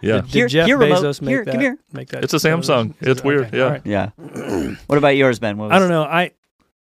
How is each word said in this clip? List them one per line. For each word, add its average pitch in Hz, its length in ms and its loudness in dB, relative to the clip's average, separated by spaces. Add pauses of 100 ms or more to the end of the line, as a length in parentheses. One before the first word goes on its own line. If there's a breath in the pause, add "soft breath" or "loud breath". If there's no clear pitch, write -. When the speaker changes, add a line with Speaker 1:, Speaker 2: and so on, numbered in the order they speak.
Speaker 1:
Yeah. 107 200 0
Speaker 2:
Did, - 20 -6
did - 80 -14
Speaker 3:
Here, 185 160 2
Speaker 2:
Jeff 160 180 2
Speaker 3:
here, 269 120 4
remote. 196 260 4
Speaker 2:
Bezos 143 160 -4
make 143 80 -6
Speaker 3:
Here, 262 160 -2
Speaker 2:
that, 135 80 -6
Speaker 3:
come 131 80 -2
here. 254 180 -2 (140)
Speaker 2:
make 131 160 -12
that 131 160 -8
Speaker 1:
It's 135 80 -4
a 165 60 0
Samsung. 160 280 0
Speaker 2:
television? 123 360 0
Speaker 1:
It's 131 200 0
weird. 139 260 0
Speaker 2:
Okay, 120 100 -4
Speaker 1:
Yeah. 127 60 2
Speaker 2:
all 135 60 2
right. 139 140 -6
Speaker 3:
Yeah. 104 960 -6
<clears throat> - 60 -20
What 143 100 2
about 143 180 4
yours, 131 240 4
Ben? 104 200 -4
What 107 100 -8
was 170 80 4
Speaker 2:
I - 20 6
don't 185 120 4
know. 160 140 2
I, 165 260 -2 (540)